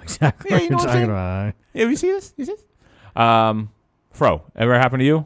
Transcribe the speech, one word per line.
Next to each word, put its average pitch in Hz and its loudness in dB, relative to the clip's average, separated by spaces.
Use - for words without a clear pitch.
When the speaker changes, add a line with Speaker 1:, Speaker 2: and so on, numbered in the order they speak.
Speaker 1:
exactly - -4
Speaker 2:
Yeah, 202 2
Speaker 1:
what - 2
Speaker 2:
you 339 -2
Speaker 1:
you're - 0
Speaker 2:
know - 0
what - -2
I'm - -2
Speaker 1:
talking - 2
Speaker 2:
saying? 117 0
Speaker 1:
about. 95 -4
Speaker 2:
Have 233 0
you 277 0
seen 359 -2
this? 392 -6
You 285 -10
see 285 -10
this? 427 -14
Um, 113 2
Fro, 95 0
ever 120 2
happened 127 2
to 131 2
you? 151 2